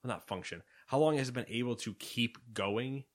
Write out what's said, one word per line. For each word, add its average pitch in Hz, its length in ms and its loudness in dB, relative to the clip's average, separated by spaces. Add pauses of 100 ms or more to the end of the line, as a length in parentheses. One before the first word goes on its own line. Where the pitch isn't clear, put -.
Well, 123 100 -2
not 85 140 -8
function. 87 360 -6 (240)
How 135 100 2
long 151 200 6
has 131 120 0
it 123 40 -8
been 123 140 -4
able 120 300 0
to 110 160 -4
keep - 440 -2 (160)
going? 117 500 0 (120)